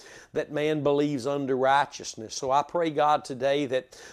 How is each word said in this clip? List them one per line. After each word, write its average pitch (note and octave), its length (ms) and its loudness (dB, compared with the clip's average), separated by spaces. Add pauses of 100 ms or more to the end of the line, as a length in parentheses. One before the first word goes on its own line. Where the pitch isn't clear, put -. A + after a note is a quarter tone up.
(340)
that D3 180 -4
man D3+ 300 0
believes C#3+ 440 2
unto C#3+ 280 0
righteousness. C3 800 0
So C3 160 -4
I C#3+ 120 4
pray, E3+ 280 -2
God, D3 340 2
today C#3 420 0
that, B2+ 320 -4 (140)